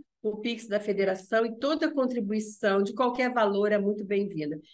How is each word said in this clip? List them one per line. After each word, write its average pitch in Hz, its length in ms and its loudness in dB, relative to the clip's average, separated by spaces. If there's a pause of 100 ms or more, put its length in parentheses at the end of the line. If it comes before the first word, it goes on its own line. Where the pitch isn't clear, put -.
(220)
o 214 160 -2
Pix 233 280 -4
da 208 140 0
federação, 196 640 0
e 226 140 -4
toda 311 340 0
contribuição 214 880 0
de 214 120 -2
qualquer 247 380 0
valor 208 400 2
é 208 60 4
muito 208 260 -2
bem-vinda. 170 540 -2 (160)